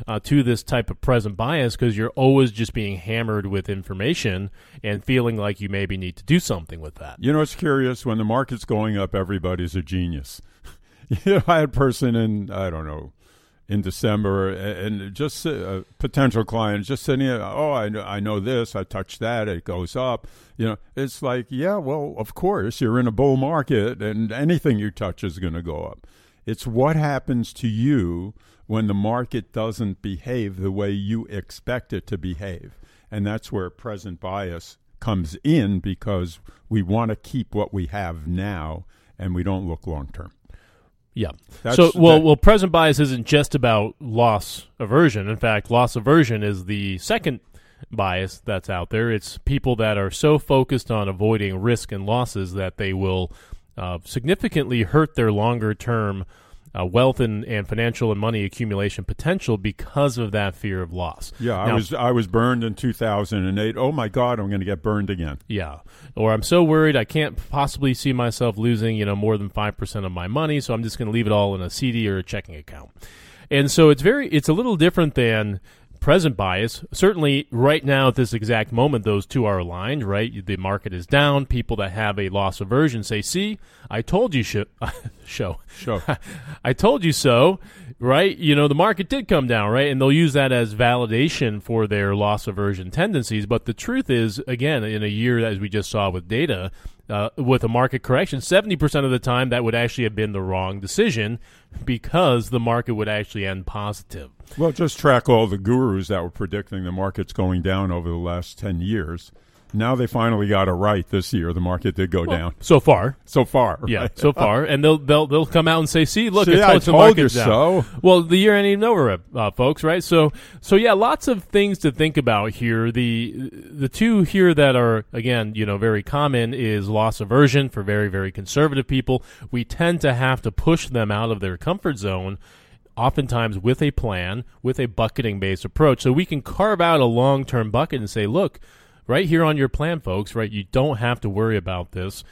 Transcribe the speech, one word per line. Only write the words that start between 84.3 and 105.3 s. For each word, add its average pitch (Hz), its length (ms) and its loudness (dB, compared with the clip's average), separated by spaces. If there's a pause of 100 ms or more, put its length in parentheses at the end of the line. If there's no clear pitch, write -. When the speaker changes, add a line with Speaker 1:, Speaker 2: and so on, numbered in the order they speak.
Speaker 1:
you, 123 80 2
sho-, 101 200 -4 (180)
<laughs> - 440 -10
show. 90 320 -6 (100)
Speaker 2:
Show. 107 340 -6 (320)
Speaker 1:
<laughs> 147 300 -16
I 123 80 0
told 214 320 2
you 165 80 2
so," 139 480 4 (400)
right? 151 380 2
You 151 180 2
know, 147 140 4
the 143 60 0
market 185 340 0
did 262 180 -4
come 147 200 2
down, 107 240 0
right? 139 200 2
And 131 80 -2
they'll 135 100 4
use 156 240 4
that 135 200 2
as 117 200 0
validation 120 880 0
for 113 240 0
their 101 300 0
loss 104 320 0
aversion 95 440 -4
tendencies. 135 540 -2
But 113 200 -2
the 120 80 -4
truth 254 360 -4
is, 113 380 0
again, 127 380 -2
in 107 180 -4
a 104 40 -2
year, 117 360 0
as 107 160 -2
we 104 80 -6
just 98 220 -4
saw 101 200 0
with 87 200 -6
data, 110 420 -2 (380)
uh, 104 260 -4
with 127 300 2
a - 20 2
market 127 360 0
correction, 135 360 0
seventy 196 380 0
percent 143 280 0
of 131 60 0
the 127 80 0
time 127 300 0
that 120 160 0
would 113 100 0
actually 120 300 -2
have 107 100 -4
been 107 160 -2
the 98 100 -4
wrong 95 380 -4
decision 117 600 0 (440)
because 123 680 0
the 120 80 0
market 117 340 -2
would 107 160 -4
actually 107 360 -6
end 95 200 -6
positive. 104 640 -10 (280)
Speaker 2:
Well, 160 140 2
just 160 260 -2
track 127 320 4
all 113 160 6